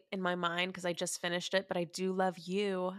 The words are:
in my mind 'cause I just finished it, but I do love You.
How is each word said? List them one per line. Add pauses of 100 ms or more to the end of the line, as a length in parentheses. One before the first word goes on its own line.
(120)
in
my
mind
'cause
I
just
finished
it,
but
I
do
love
You.